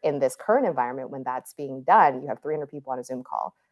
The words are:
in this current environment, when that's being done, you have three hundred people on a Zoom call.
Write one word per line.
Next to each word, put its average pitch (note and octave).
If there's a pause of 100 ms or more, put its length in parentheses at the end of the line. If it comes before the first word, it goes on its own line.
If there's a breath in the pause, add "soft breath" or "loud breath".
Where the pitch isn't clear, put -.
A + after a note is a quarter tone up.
in C#3+
this C3
current B3
environment, B2+
when C3+
that's B2+
being C3+
done, D3
you C#3+
have A2
three D3+
hundred D3
people C#3
on B2+
a B2
Zoom B2+
call. - (180)